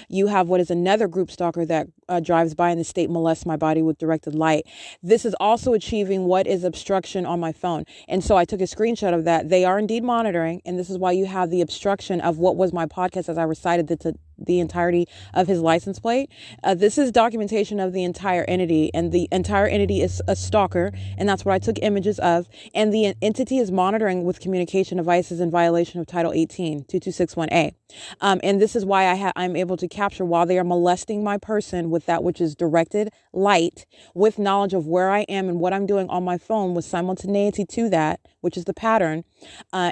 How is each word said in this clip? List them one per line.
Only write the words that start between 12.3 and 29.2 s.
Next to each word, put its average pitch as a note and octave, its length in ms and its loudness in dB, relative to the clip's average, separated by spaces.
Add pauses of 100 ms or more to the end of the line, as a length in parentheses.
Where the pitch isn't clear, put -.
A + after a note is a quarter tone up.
what F3 180 2
was F3+ 160 2
my E3 140 -2
podcast F3+ 420 -4
as E3 100 -4
I E3 60 0
recited E3 420 0
the, E3 280 -4 (220)
the F3 220 0
entirety F3 480 0 (280)
of F3+ 120 2
his F3+ 140 0
license E3+ 400 0
plate. B3 300 -2 (340)
Uh, F#3+ 100 2
this G3+ 240 2
is C4 140 2
documentation G#3+ 640 2
of F#3 140 -2
the F#3 100 -2
entire F3+ 420 -2
entity, E3 480 2
and E3 200 -2
the F3 180 0
entire G3 360 2
entity G3+ 360 0
is - 240 -2
a G3 80 0
stalker, F#3+ 580 0 (240)
and G3+ 120 0
that's F#3+ 160 -2
what G3 100 2
I F#3+ 40 2
took A3 220 -2
images G3+ 380 0
of. F3 300 0 (260)
And G#3+ 180 2
the G#3 300 2
entity A3+ 360 0
is G#3+ 120 0
monitoring F#3+ 540 0
with F3 160 -2
communication F3+ 560 -2
devices F3 440 0
in E3+ 100 0
violation E3+ 500 2
of D3+ 60 -6
Title F3 260 -2
eighteen, D#3+ 520 -2
two - 140 -4
two F3 140 -4
six - 240 -2
one D#3+ 160 -2
A. D#3 220 0 (460)
Um, G3 220 2
and G3 180 2
this G#3+ 160 2
is G3+ 80 0
why F#3+ 220 4
I F3+ 100 2
ha-, G3 200 -2